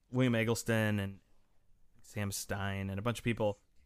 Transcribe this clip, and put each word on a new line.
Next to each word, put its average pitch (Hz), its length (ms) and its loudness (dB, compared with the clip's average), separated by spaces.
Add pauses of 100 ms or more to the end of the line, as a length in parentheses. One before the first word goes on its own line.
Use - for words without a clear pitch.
(120)
William 123 240 4
Eggleston 110 640 2
and 98 180 -4 (840)
Sam 101 280 -6
Stein 98 580 -4
and 95 100 -4
a - 20 -4
bunch 117 180 -2
of - 40 -12
people 107 340 0 (280)